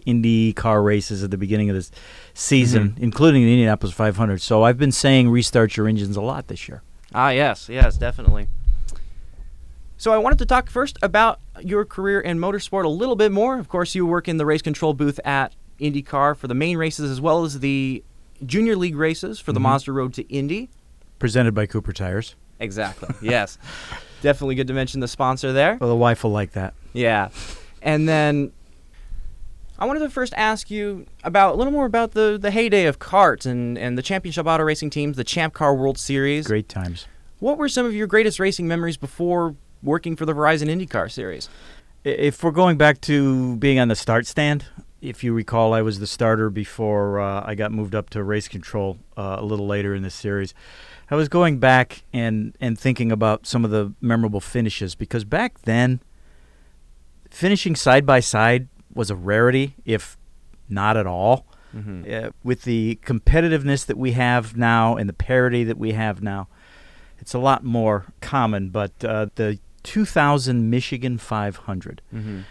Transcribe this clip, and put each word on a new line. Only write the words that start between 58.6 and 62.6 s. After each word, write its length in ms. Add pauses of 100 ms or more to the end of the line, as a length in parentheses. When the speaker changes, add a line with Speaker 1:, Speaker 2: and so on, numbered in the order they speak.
Speaker 1:
was 160
a 60
rarity, 580 (100)
if 320 (520)
not 280
at 80
all. 400 (300)
Speaker 2:
Mm-hmm. 520
Speaker 1:
Uh, 40 (140)
with 180